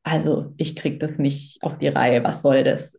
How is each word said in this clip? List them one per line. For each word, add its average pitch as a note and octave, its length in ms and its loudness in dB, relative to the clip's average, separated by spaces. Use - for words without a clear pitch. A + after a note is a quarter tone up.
„Also D#3 540 0
ich - 180 -4
krieg - 260 -4
das D#3 180 -6
nicht - 440 -2
auf D#3 140 -6
die C#3+ 120 -2
Reihe, B2 360 2
was - 160 -2
soll C3+ 240 4
das? - 340 -2